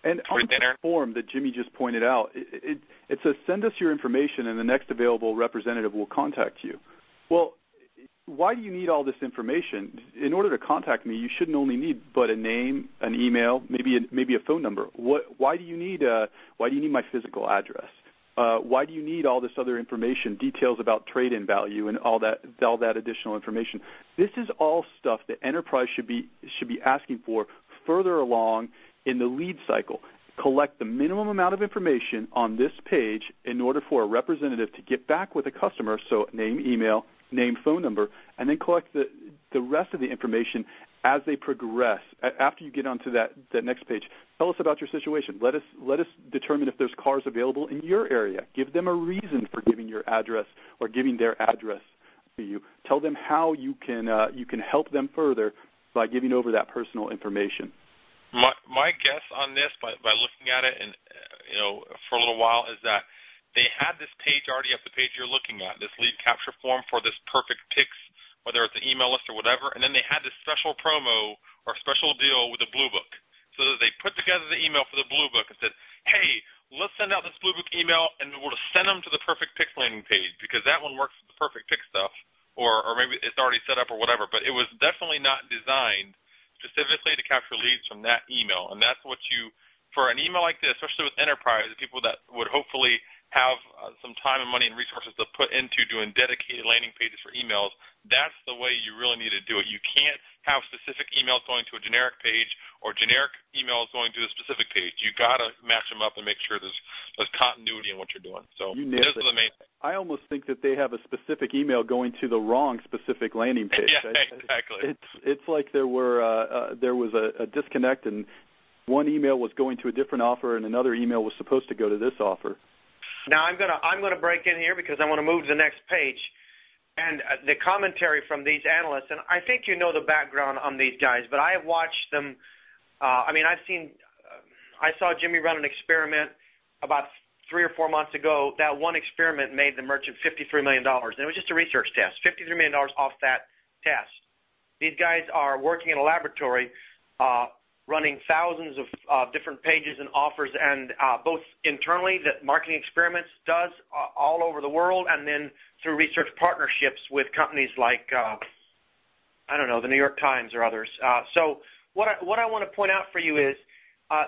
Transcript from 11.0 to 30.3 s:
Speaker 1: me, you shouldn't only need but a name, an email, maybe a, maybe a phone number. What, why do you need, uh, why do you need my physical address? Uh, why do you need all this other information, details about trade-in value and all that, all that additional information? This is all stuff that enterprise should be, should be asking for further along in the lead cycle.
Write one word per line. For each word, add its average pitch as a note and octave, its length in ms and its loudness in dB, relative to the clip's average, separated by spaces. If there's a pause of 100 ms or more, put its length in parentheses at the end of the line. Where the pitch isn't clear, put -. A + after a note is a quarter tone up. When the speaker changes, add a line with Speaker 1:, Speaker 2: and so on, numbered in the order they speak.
Speaker 1:
me, A2+ 120 -6
you A#2 120 -6
shouldn't D#3+ 280 -2
only C3+ 200 0
need C#3 240 -2 (140)
but A#2+ 160 4
a A2+ 60 2
name, B2 520 -4 (120)
an A#2 140 -2
email, A#2+ 540 2
maybe B2+ 280 0
a, A#2+ 40 4 (100)
maybe B2+ 260 0
a - 20 0
phone D#3 240 0
number. G#2 220 -4 (100)
What, B2+ 320 0 (120)
why C#3 180 2
do F3 80 -10
you E3+ 120 -10
need, E3+ 280 -2
uh, A2+ 240 2 (280)
why A#2 120 0
do C#3 80 2
you C#3+ 40 0
need D3+ 120 0
my B2+ 180 0
physical A2 400 -4
address? - 400 -2 (460)
Uh, A2+ 220 4
why C3 280 2
do D#3 80 -16
you D#3 80 -8
need D#3 240 -2
all B2+ 140 4
this B2 180 -6
other B2+ 200 -2
information, A#2 580 -4
details B2+ 440 0
about A2 260 0
trade-in A#2+ 380 0
value G#2 440 0
and A2+ 100 -2
all A2+ 220 2
that, A2 200 0 (220)
all A#2 160 4
that A2+ 180 0
additional A2 380 -6
information? A2 480 -6 (340)
This G3 200 2
is A#3 120 -8 (100)
all D#3+ 280 2 (120)
stuff A2+ 280 -2
that - 160 -8
enterprise C3+ 520 0
should A#2 120 -6
be, A#2+ 220 -6 (300)
should B2 100 -6
be A#2+ 120 -6
asking C3+ 460 -2
for A2 220 -2 (360)
further F3+ 300 2
along A#2 540 2 (360)
in B2+ 140 0
the A#2+ 80 2
lead D#3 400 -4
cycle. - 340 -2 (360)